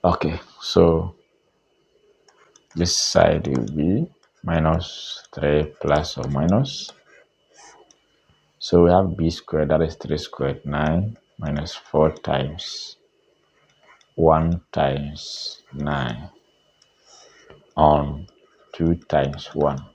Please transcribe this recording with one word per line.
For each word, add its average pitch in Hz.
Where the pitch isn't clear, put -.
Okay, 85
so 87
this 85
side -
will 62
be 92
minus 82
three 76
plus 76
or 67
minus. 87
So 87
we 87
have 90
b 82
squared, 78
that 78
is 80
three -
squared, 69
nine 78
minus 76
four 78
times -
one 80
times 71
nine 71
on 76
two 82
times 71
one. 69